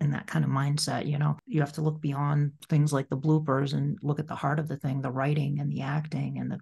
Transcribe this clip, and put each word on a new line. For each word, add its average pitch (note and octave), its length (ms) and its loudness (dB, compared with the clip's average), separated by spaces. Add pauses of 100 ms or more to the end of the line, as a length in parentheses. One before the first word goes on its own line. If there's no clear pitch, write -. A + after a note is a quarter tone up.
in D3 120 2
that - 160 -6
kind D#3 160 0
of C3 80 2
mindset. C#3 580 0
You D3 80 0
know, D3 180 2 (100)
you G3 140 0
have D3 140 0
to D#3+ 80 -4
look D#3 180 -2
beyond D3 520 0 (160)
things D3 240 4
like C#3 160 0
the C#3 100 -2
bloopers C#3+ 560 2
and C#3+ 280 0
look D3 180 0
at D#3 80 -4
the - 80 -6
heart D3 240 0
of D3+ 80 -4
the C#3+ 80 -4
thing, C3+ 260 -4
the C3 80 -2
writing C#3+ 480 0
and C#3+ 120 -2
the C#3+ 120 -4
acting C#3 560 -4
and - 140 -4
the, C3 100 -6